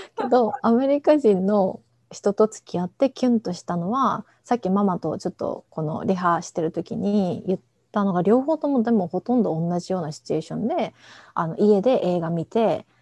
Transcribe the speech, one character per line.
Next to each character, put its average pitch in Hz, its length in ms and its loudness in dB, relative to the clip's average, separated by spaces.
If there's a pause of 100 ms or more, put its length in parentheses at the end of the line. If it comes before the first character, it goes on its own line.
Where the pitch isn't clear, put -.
(180)
け 415 120 -2
ど、 233 240 4 (100)
ア 226 80 4
メ 254 160 2
リ 285 140 2
カ 302 180 6
人 196 260 4
の 202 360 0 (300)
人 - 220 -2
と 214 140 4
付 - 180 -8
き 175 140 -6
合 180 60 -2
っ 175 40 -6
て 269 220 0
キ - 160 -2
ュ 247 40 4
ン 226 100 4
と 180 120 -6
し - 80 -14
た 175 140 -6
の 175 160 -4
は、 240 340 -2 (180)
さ 247 120 -2
っ 240 40 0
き - 100 -4
マ 202 140 2
マ 185 140 2
と - 200 -6
ち - 100 -6
ょ - 40 -8
っ - 20 -10
と - 360 -8
こ 160 140 -8
の 156 220 -6
リ 190 100 0
ハ 170 260 0
し - 100 -14
て 170 100 -6
る 165 100 -2
時 - 240 -8
に 196 500 -2
言 190 120 -2
っ - 20 -8 (320)
た 208 120 -2
の 196 100 0
が、 180 80 0
両 220 200 4
方 311 160 -2
と 294 100 -4
も 269 160 2
で 233 80 0
も 196 160 2
ほ 180 140 -6
と 247 140 -2
ん 233 80 4
ど 165 140 -2
同 170 220 -2
じ 185 140 -6
よ 185 60 -2
う - 20 -4
な 156 100 -6
シ - 120 -16
チ - 100 -6
ュ - 40 0
エ - 20 -2
ー - 20 -6
シ 160 120 -12
ョ - 40 -6
ン 202 100 -4
で、 294 260 -4 (400)
あ 170 140 -2
の、 165 100 -8
家 208 240 4
で 240 240 2
映 180 140 0
画 165 100 -2
見 165 160 -2
て、 214 400 0 (160)